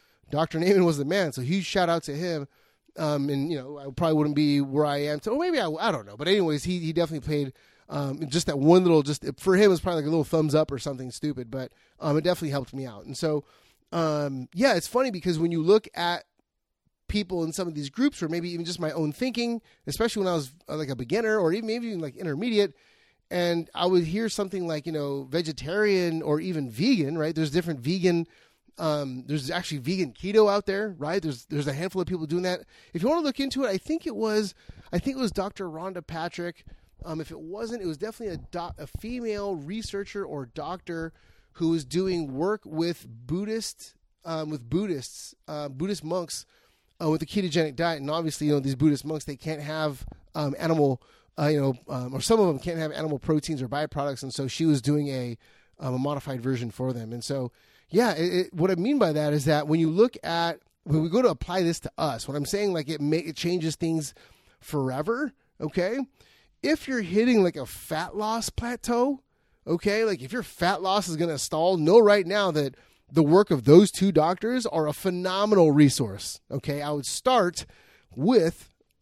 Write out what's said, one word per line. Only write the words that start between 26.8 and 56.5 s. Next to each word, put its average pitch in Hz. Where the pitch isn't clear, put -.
right? 156
There's 156
different 165
vegan, 170
um, 143
there's 143
actually 170
vegan 156
keto 208
out 202
there, 196
right? 156
There's, 147
there's 147
a 143
handful 185
of 175
people 170
doing 170
that. 180
If 165
you 247
wanna 330
look 277
into 269
it, -
I 190
think 320
it 240
was, 214
I 175
think 262
it -
was 226
Doctor 190
Rhonda 175
Patrick. 170
Um, 160
if 156
it 165
wasn't, 214
it 185
was 156
definitely 208
a -
doc-, 170
a 151
female 214
researcher 196
or 143
doctor 165
who 160
was 165
doing 165
work 190
with 165
Buddhist, 180
um, 160
with 123
Buddhists, 170
uh, 147
Buddhist 147
monks, 170
uh, 160
with 156
the 156
ketogenic 160
diet. 165
And 139
obviously, 156
you 147
know, 143
these 135
Buddhist 143
monks, 151
they 143
can't 156
have, 151
um, 147
animal, 151
uh, 147
you 151
know, 135
um, 127
or 131
some 226
of 196
them 139
can't 165
have 156
animal 151
proteins 151
or 127
byproducts. 143
And 131
so 139
she 160
was 147
doing 143
a, 123
um, 127
a -
modified 139
version 123